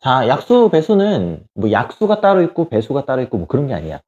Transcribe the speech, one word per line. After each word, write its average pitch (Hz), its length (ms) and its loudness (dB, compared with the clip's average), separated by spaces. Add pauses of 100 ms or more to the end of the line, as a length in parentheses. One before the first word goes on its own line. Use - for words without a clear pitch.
자, 135 260 0
약수 220 420 4
배수는 160 760 0 (100)
뭐 104 160 -2
약수가 196 500 0
따로 196 220 4
있고 170 260 -2
배수가 131 360 -2
따로 131 180 -4
있고 123 160 -4
뭐 85 80 -6
그런 139 220 -2
게 127 60 -6
아니야. 78 340 -10